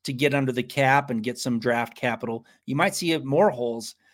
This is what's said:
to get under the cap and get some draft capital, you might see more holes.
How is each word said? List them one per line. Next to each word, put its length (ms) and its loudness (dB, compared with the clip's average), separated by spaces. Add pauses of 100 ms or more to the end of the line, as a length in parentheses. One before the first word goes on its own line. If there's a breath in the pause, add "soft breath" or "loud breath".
to 80 -6
get 220 2
under 180 2
the 100 -2
cap 460 2
and 140 -4
get 160 -6
some 200 -2
draft 380 -2
capital, 480 -4 (220 soft breath)
you 100 -4
might 180 2
see 240 0
more 300 4
holes. 460 -4 (200)